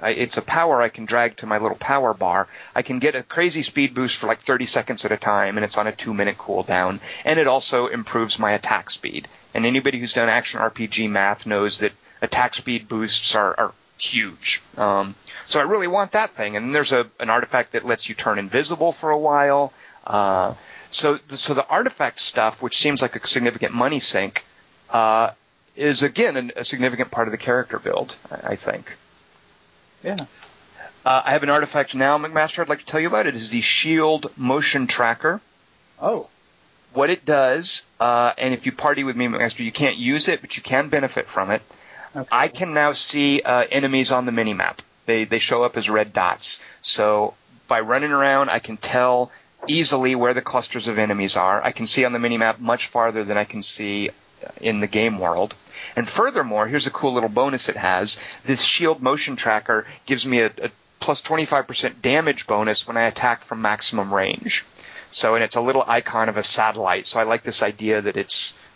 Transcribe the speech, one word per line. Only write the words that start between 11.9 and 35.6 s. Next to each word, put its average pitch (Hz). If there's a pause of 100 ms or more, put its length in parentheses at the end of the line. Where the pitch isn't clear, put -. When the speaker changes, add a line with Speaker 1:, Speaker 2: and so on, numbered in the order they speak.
Speaker 1:
attack 123
speed 113
boosts 110
are, 101
are 104 (240)
huge. - (140)
Um, 98 (320)
so 151
I -
really 185
want 196
that 214
thing. 104
And 127
there's 147
a, 120 (140)
an 113
artifact 120
that 120
lets 120
you 110
turn 107
invisible 151
for 160
a 151
while. 143 (340)
Uh, 95 (360)
so, 151
th-, 135
so -
the 131
artifact 165
stuff, 113
which 123
seems 143
like 123
a -
significant 120
money 127
sink, - (460)
uh, 110 (460)
is 143
again 143
an, 120
a 123
significant 127
part 117
of 107
the 107
character 123
build, - (160)
I, -
I 104
think. - (1080)
Speaker 2:
Yeah. 196 (880)
Speaker 1:
Uh, 131
I 139
have 127
an 143
artifact 147
now, 139
McMaster, 156
I'd 151
like 147
to -
tell 156
you 165
about. 190
It 135
is 110
the 117
Shield 156
Motion 135
Tracker. 123 (600)